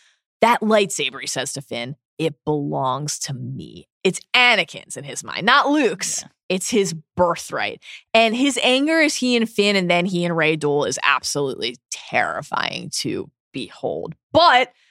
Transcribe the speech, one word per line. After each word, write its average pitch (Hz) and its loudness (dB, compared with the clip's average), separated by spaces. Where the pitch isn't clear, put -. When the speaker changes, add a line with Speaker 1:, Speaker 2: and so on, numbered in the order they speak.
Speaker 1:
That 226 4
lightsaber, 190 0
he 135 -12
says 131 -6
to 139 -10
Finn, 120 -10
"It 156 -4
belongs 147 -2
to - -8
me." 127 -12
It's - 0
Anakin's 240 0
in 135 -12
his 139 -12
mind, 107 -8
not 262 4
Luke's. 254 0
Speaker 2:
Yeah. - -16
Speaker 1:
It's 185 -4
his 196 0
birthright. 160 -2
And 226 6
his 262 2
anger 285 2
as 302 2
he 247 2
and 226 2
Finn 202 2
and 185 2
then 175 4
he 180 0
and 170 0
Rey 160 4
duel 147 0
is - -2
absolutely 131 0
terrifying - -4
to - -6
behold. 123 -8
But 277 4